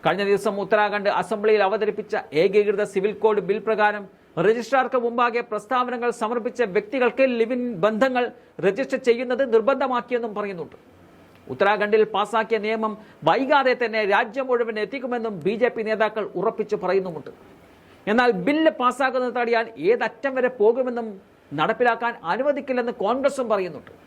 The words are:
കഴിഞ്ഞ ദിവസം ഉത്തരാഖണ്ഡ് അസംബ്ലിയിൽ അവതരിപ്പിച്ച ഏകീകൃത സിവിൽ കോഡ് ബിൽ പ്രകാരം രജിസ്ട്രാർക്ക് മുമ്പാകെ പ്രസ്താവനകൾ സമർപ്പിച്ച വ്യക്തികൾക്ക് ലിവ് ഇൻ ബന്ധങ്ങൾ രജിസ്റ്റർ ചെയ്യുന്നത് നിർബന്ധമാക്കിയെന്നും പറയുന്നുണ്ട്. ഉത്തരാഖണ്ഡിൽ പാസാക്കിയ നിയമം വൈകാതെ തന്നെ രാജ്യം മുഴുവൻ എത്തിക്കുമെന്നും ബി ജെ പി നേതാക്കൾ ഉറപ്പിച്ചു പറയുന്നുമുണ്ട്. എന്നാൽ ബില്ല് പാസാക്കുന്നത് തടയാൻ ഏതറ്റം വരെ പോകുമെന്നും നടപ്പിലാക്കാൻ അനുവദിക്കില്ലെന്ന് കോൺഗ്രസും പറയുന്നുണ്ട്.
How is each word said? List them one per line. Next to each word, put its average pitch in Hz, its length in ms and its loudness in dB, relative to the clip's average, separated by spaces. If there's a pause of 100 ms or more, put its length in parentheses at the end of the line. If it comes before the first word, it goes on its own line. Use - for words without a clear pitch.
കഴിഞ്ഞ 185 180 0
ദിവസം 196 360 0
ഉത്തരാഖണ്ഡ് 202 500 0 (100)
അസംബ്ലിയിൽ 208 420 2
അവതരിപ്പിച്ച 208 540 -2 (160)
ഏകീകൃത 202 500 4
സിവിൽ 196 300 -2
കോഡ് 208 280 2
ബിൽ 190 180 -2
പ്രകാരം 208 640 -2 (220)
രജിസ്ട്രാർക്ക് 247 580 2
മുമ്പാകെ 240 360 0
പ്രസ്താവനകൾ 240 720 -4
സമർപ്പിച്ച 233 520 -4
വ്യക്തികൾക്ക് 226 640 0 (160)
ലിവ് 226 120 0
ഇൻ 247 220 -4 (100)
ബന്ധങ്ങൾ 247 460 2 (300)
രജിസ്റ്റർ 233 380 0
ചെയ്യുന്നത് 247 560 0
നിർബന്ധമാക്കിയെന്നും 240 800 0
പറയുന്നുണ്ട്. 196 420 -8 (760)
ഉത്തരാഖണ്ഡിൽ 208 520 4
പാസാക്കിയ 214 540 0
നിയമം 214 400 -4 (260)
വൈകാതെ 254 600 2
തന്നെ 220 200 -2 (100)
രാജ്യം 247 320 0
മുഴുവൻ 233 380 -2
എത്തിക്കുമെന്നും 233 640 -6
ബി 208 160 0
ജെ 247 60 4
പി 240 140 -4
നേതാക്കൾ 214 520 -2
ഉറപ്പിച്ചു 208 420 -2
പറയുന്നുമുണ്ട്. 185 540 -2 (760)
എന്നാൽ 240 240 4 (160)
ബില്ല് 311 240 4
പാസാക്കുന്നത് 254 680 -2
തടയാൻ 233 260 0 (120)
ഏതറ്റം 233 560 0
വരെ 254 140 0
പോകുമെന്നും 233 720 0 (340)
നടപ്പിലാക്കാൻ 226 600 2 (100)
അനുവദിക്കില്ലെന്ന് 247 680 -2
കോൺഗ്രസും 254 560 -2
പറയുന്നുണ്ട്. 185 440 -4 (140)